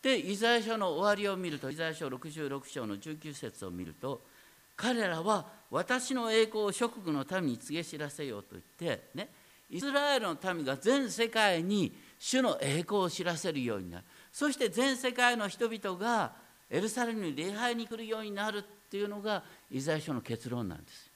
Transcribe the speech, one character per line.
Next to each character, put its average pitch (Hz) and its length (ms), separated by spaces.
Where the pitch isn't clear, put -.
で、 254 160
イ 196 180
ザ 226 140
ヤ 233 100
書 220 160
の 190 140
終 156 120
わ 208 120
り 202 120
を 196 80
見 180 140
る 147 80
と、 131 140
イ 147 40
ザ 165 100
ヤ 160 100
書 160 120
六 127 220
十 151 180
六 135 200
章 123 180
の 101 140
十 156 160
九 156 180
節 110 320
を 90 60
見 90 120
る 80 160
と、 131 220
彼 226 300
ら 165 160
は 196 220
私 247 420
の 233 180
栄 220 140
光 214 200
を 202 60
諸 233 180
国 185 220
の 139 140
民 135 120
に 113 40
告 - 160
げ 165 100
知 160 140
ら 143 140
せ 151 160
よ 110 100
う 101 60
と - 80
言 92 80
っ 139 380
て、 - 180
ね、 156 120
イ - 100
ス 277 100
ラ 285 240
エ 247 40
ル 208 80
の 160 100
民 165 100
が 131 140
全 247 320
世 226 200
界 202 340
に 190 280
主 262 240
の 202 180
栄 139 220
光 202 160
を 180 100
知 180 140
ら 170 120
せ 165 160
る 139 120
よ 113 140
う - 20
に 92 100
な 87 80
る。 - 60
そ 285 200
し 262 40
て 240 140
全 254 260
世 254 180
界 247 220
の 214 120
人 233 220
々 202 280
が 208 340
エ 147 100
ル 214 80
サ 233 180
レ 233 80
ム 208 120
に 147 100
礼 170 160
拝 233 240
に 233 120
来 226 100
る 226 80
よ 220 140
う 214 40
に 208 80
な 202 200
る。 208 120
っ - 20
て 196 60
い 202 60
う 208 40
の 208 140
が 208 220
イ 131 80
ザ 151 140
ヤ 156 80
書 156 140
の 117 60
結 117 280
論 117 180
な 85 80
ん 76 80
で - 80
す。 - 240